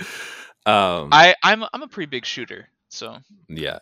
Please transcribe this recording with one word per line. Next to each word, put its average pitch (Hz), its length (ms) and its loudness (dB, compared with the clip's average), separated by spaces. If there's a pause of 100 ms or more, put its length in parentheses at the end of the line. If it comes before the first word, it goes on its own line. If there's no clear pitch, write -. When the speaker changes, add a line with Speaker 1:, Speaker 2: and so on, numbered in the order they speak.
(640)
Speaker 1:
Um, 90 480 2
Speaker 2:
I, 175 220 8 (100)
I'm, 214 180 2 (100)
I'm 262 100 -12
a 302 40 -14
pretty 185 240 -12
big 123 160 -10
shooter, 110 420 -12 (200)
so. 113 300 -16 (300)
Speaker 1:
Yeah, 76 340 -8